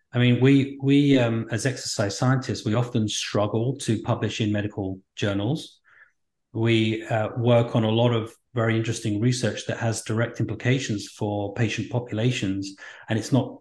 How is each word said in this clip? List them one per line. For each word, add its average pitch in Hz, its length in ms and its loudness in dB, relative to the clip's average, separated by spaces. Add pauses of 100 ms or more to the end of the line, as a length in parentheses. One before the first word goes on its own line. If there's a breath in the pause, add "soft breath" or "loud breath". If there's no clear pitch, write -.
(120)
I 120 60 -2
mean, 123 220 4
we, 135 420 4
we, 139 360 6
um, 117 320 0
as 110 140 -2
exercise 113 540 -4
scientists, 127 480 0
we 107 80 2
often 120 340 0
struggle 113 720 -2
to 107 240 -2
publish 110 380 -2
in 107 120 0
medical 101 480 -4 (160)
journals. 107 640 -4 (720 soft breath)
We, 113 540 2
uh, 107 300 -2
work 120 380 4
on 117 80 4
a 110 80 2
lot 120 220 4
of 110 200 -2 (220)
very 113 220 0
interesting 110 440 -2
research 120 460 0
that - 120 -4
has 113 240 -2
direct 113 360 -4
implications 107 720 -2
for 104 460 -4
patient 110 360 -2
populations. 107 840 -2 (320 loud breath)
And 110 100 0
it's - 140 -6
not, - 280 0